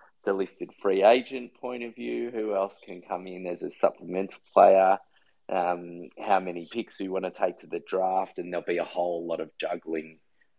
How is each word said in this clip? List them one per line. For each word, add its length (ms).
the 100
listed 360
free 220
agent 560
point 240
of 120
view, 360
who 240
else 220
can 140
come 260
in 180
as 160
a 80
supplemental 680
player, 440
um, 600
how 160
many 320
picks 280
we 100
wanna 220
take 280
to 80
the 180
draft, 520
and 160
there'll 120
be 120
a 80
whole 420
lot 140
of 80
juggling 600